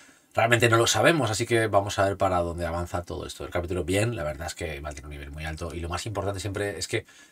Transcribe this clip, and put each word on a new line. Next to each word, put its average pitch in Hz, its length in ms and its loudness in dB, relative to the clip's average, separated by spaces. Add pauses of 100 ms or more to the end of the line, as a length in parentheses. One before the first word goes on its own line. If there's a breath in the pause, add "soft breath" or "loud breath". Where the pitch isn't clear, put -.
(340 soft breath)
realmente 117 360 4
no 113 80 6
lo 117 80 6
sabemos, 123 460 4
así 113 160 -2
que 113 180 4
vamos 101 320 2
a 98 80 6
ver 98 120 0
para 95 200 2
dónde 85 300 -2
avanza 87 340 -4
todo 82 240 -8
esto. - 180 -10
El - 60 -8
capítulo, 87 340 -2
bien, 104 320 2
la 85 80 -6
verdad - 220 -6
es - 80 -6
que 78 260 -6
mantiene 73 280 -10
un 73 60 -12
nivel 71 180 -12
muy 78 120 -10
alto. 80 300 -6
Y 85 60 -8
lo 82 100 -6
más 85 160 -6
importante 98 340 -4
siempre 98 380 -2
es 95 100 -6
que - 180 -2 (260 soft breath)